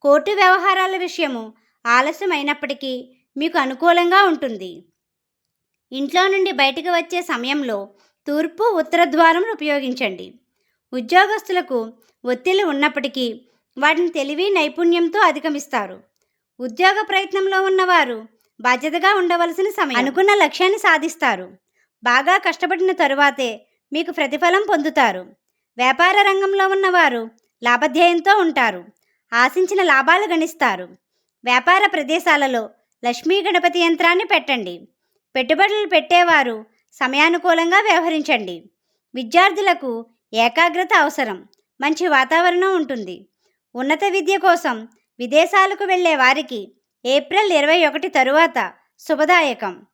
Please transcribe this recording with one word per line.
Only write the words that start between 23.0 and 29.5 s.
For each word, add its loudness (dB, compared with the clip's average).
మీకు -4
ప్రతిఫలం 0
పొందుతారు. 0
వ్యాపార 2
రంగంలో 0
ఉన్నవారు 2
లాభధ్యేయంతో 2
ఉంటారు. 0
ఆశించిన 0